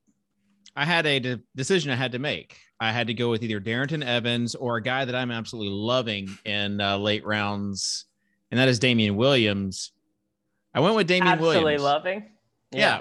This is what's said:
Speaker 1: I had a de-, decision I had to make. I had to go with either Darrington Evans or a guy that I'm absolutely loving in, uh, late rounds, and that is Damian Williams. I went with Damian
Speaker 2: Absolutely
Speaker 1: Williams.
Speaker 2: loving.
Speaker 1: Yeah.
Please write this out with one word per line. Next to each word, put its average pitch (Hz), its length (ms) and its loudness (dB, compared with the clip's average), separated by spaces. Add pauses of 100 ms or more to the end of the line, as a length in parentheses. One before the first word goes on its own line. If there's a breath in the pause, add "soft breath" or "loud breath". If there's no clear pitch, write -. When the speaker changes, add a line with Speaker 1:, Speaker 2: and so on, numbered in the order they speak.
(760)
Speaker 1:
I 139 80 0
had 165 220 2
a 143 120 2
de-, 123 220 -4 (140)
decision 143 360 0
I 123 60 -2
had 127 160 -2
to 123 60 -6
make. 127 400 -6 (200)
I 110 140 0
had 120 140 0
to 117 80 -4
go 120 160 -2
with 110 120 -2
either 110 160 -4
Darrington 131 440 -4
Evans 120 520 -2
or 120 220 -4
a 110 60 -4
guy 131 240 -2
that 123 80 -6
I'm 123 160 -4
absolutely 110 420 -8
loving 107 560 -2 (160)
in, 101 340 -4
uh, 98 200 2
late 104 260 0
rounds, 101 800 -4 (460)
and 117 100 2
that 131 80 6
is 123 100 2
Damian 110 380 4
Williams. 104 760 0 (840)
I 123 60 2
went 190 140 4
with 208 120 2
Damian 180 220 4
Speaker 2:
Absolutely 165 340 4
Speaker 1:
Williams. 147 200 2
Speaker 2:
loving. 175 420 0 (460)
Speaker 1:
Yeah. 151 300 2